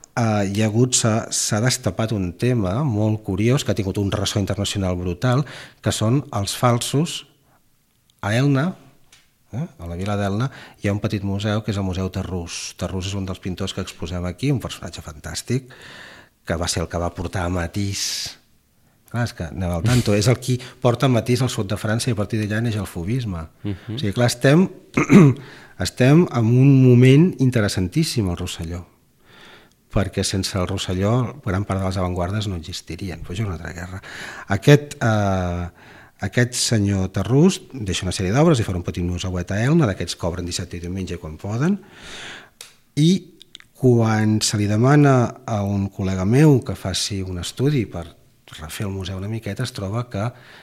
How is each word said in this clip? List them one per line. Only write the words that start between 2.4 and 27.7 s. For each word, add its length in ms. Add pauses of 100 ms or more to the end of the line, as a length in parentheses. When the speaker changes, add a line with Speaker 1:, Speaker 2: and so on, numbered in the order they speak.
Speaker 1:
tema 460
molt 400
curiós, 380
que 100
ha 20
tingut 240
un 140
ressò 260
internacional 560
brutal, 480 (400)
que 80
són 300 (100)
els 240
falsos. 640 (1080)
A 140
Elna, 320 (840)
eh, 140
a 240
la 100
vila 160
d'Elna, 320 (320)
hi 80
ha 80
un 80
petit 240
museu 320
que 140
és 60
el 40
Museu 300
Terrús. 640
Terrús 300
és 80
un 100
dels 160
pintors 320
que 80
exposem 480
aquí, 220
un 100
personatge 400
fantàstic, 640 (760)
que 160
va 80
ser 180
el 20
que 120
va 120
portar 320
a 80
Matisse. 880 (720)
Clar, 140
és 80
que 100
anem 240
al 160
tanto. 320
És 80
el 160
qui 140 (260)
porta 240
Matisse 400
al 60
sud 180
de 80
França 320
i 60
a 20
partir 220
d'allà 240
neix 160
el 100
fubisme. 540 (180)
Speaker 2:
Mhm. 320
Speaker 1:
O 60
sigui, 160
clar, 100
estem, 380 (340)
<clears throat> 880
estem 400
en 240
un 220 (100)
moment 460 (160)
interessantíssim 840